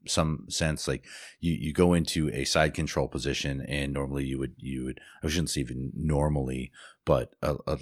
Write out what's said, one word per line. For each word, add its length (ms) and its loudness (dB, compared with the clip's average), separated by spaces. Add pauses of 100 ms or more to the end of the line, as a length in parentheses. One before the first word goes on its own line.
some 440 0
sense. 360 -2
Like, 200 -2 (340)
you, 140 0
you 180 -2
go 220 6
into 360 2
a 140 -2
side 300 4
control 340 0
position, 540 -2
and 320 -4
normally 320 -2
you 120 -2
would, 200 -4
you 280 -6
would, 140 -8 (240)
I 40 0
shouldn't 220 0
say 120 -2
even 340 -4
normally, 760 0 (340)
but 360 2
a, 140 0 (100)
a 160 0